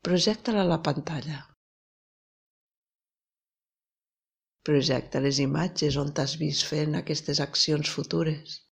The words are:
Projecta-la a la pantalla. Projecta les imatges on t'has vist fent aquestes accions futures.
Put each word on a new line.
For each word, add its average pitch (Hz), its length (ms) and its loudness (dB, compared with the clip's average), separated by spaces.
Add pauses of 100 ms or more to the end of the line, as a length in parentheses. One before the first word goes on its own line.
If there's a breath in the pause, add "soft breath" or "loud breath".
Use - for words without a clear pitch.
Projecta-la 196 600 2
a 170 60 4
la 160 120 2
pantalla. 147 640 -4 (3250)
Projecta 139 540 2
les 139 220 2
imatges 147 580 0
on 143 120 -2
t'has 143 260 -2
vist 147 280 -2
fent 151 300 0
aquestes 147 480 -2
accions 151 460 0
futures. - 720 -4 (140)